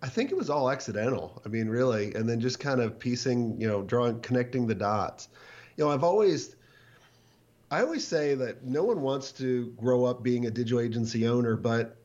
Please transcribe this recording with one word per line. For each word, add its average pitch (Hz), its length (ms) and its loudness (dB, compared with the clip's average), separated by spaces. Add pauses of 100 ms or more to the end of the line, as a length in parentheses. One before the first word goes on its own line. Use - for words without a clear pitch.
I 131 80 -8
think 247 220 -2
it 381 60 -2
was 262 120 -2
all 143 220 2
accidental. 110 760 -4
I 110 40 -10
mean, 110 200 -2
really, 113 460 0
and 113 140 -2
then 117 100 0
just 127 220 -2
kind 135 200 0
of 113 200 -2
piecing, 120 600 -2
you 113 60 0
know, 101 160 0
drawing, 117 380 0
connecting 123 480 0
the 107 80 0
dots. 101 520 -2 (480)
You 151 80 0
know, 147 60 2
I've 143 140 0
always, 180 500 2 (1200)
I 165 80 2
always 311 260 0
say 147 280 2
that 127 300 -4
no 143 200 0
one 220 160 2
wants 135 320 -2
to 123 440 -2
grow 123 280 4
up 123 180 0
being 120 240 2
a 110 60 -2
digital 120 260 0
agency 117 480 0
owner, 117 300 4
but 113 480 0